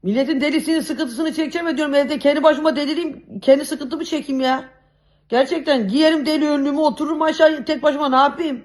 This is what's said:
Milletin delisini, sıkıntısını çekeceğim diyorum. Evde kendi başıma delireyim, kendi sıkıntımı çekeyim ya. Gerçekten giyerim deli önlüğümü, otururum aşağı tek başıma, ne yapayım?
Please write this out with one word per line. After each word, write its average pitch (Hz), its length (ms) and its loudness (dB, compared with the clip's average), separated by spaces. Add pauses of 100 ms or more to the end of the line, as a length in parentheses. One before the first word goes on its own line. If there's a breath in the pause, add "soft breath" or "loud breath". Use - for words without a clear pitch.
Milletin 254 380 0
delisini, 302 420 0
sıkıntısını 277 500 -4
çekeceğim 320 440 -4
diyorum. 294 180 -2
Evde 285 240 0
kendi 285 240 2
başıma 302 340 4
delireyim, 285 640 -6
kendi 277 240 4
sıkıntımı 294 400 -8
çekeyim 277 360 -6
ya. 262 240 -2 (640)
Gerçekten 269 600 0
giyerim 302 380 2
deli 302 220 0
önlüğümü, 285 300 0
otururum 302 440 0
aşağı 311 420 2
tek 294 180 -4
başıma, 294 260 0
ne 262 80 2
yapayım? 285 480 0